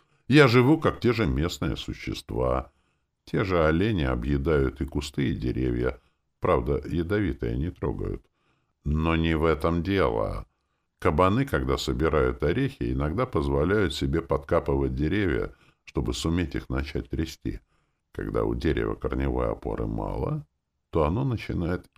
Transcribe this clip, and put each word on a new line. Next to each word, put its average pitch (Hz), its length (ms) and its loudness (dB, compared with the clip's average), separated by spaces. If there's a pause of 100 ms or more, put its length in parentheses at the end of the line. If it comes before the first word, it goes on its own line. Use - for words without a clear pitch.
(280)
Я 139 200 8
живу, 127 300 6
как - 220 -2
те 120 120 2
же 110 140 0
местные 71 500 -2
существа. - 960 -4 (520)
Те - 200 -2
же 90 200 2
олени 87 380 2
объедают 67 800 0
и 80 40 -2
кусты, 71 460 -4
и - 60 -2
деревья. 62 640 -2 (400)
Правда, 69 460 0
ядовитые 82 720 -2
не 87 140 -4
трогают. - 540 -6 (600)
Но 80 320 2
не 82 200 2
в 76 80 2
этом 82 380 2
дело. 57 640 0 (520)
Кабаны, 95 460 2
когда 67 320 0
собирают 67 640 0
орехи, 92 500 -2
иногда 76 340 -2
позволяют 78 680 0
себе 73 260 0
подкапывать 71 760 0
деревья, 76 600 0 (300)
чтобы 69 300 -4
суметь 82 400 -2
их - 140 -6
начать 69 400 -4
трясти. - 520 -6 (520)
Когда 52 320 -2
у 55 100 0
дерева 55 400 -2
корневой 64 560 -2
опоры 53 360 -6
мало, 53 600 -4 (440)
то 80 140 2
оно 120 200 0
начинает 90 600 -4 (120)